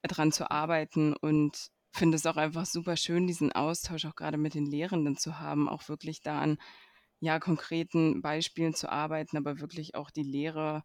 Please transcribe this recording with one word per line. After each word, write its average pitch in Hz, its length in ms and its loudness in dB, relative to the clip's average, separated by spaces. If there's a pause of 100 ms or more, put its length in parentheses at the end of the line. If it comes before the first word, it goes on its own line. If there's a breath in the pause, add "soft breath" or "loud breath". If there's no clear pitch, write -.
dran 156 300 2
zu - 180 -2
arbeiten 156 600 2
und 151 560 2 (240)
finde 165 240 4
es 151 80 -2
auch 156 140 2
einfach 160 260 0
super 170 320 -2
schön, 175 300 2
diesen 170 260 2
Austausch 160 540 -2
auch 156 100 -10
gerade 151 220 -2
mit 151 160 0
den 147 100 0
Lehrenden 147 540 0
zu 160 200 -6
haben, 147 300 0
auch - 220 -6
wirklich 156 320 -8
da 151 180 -2
an, 151 160 2 (640 loud breath)
ja, 160 180 2
konkreten 165 840 2
Beispielen 160 500 0
zu - 180 -4
arbeiten, 156 460 -2
aber 147 240 -2
wirklich 156 340 -10
auch 143 160 -8
die 156 120 -4
Lehre 151 640 -2